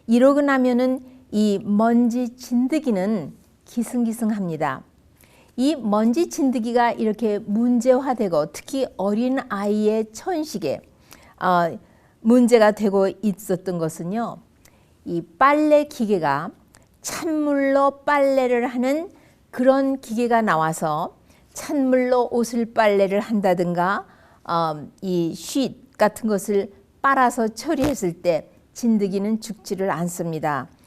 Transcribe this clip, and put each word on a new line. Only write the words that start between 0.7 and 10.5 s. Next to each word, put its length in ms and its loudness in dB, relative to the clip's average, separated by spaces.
이 320 2
먼지 720 2
진드기는 960 -2
기승기승합니다. 1160 -4
이 180 2
먼지 540 2
진드기가 600 0
이렇게 480 -2
문제화되고, 1120 2
특히 420 -6
어린 440 0
아이의 640 0
천식에, 680 -6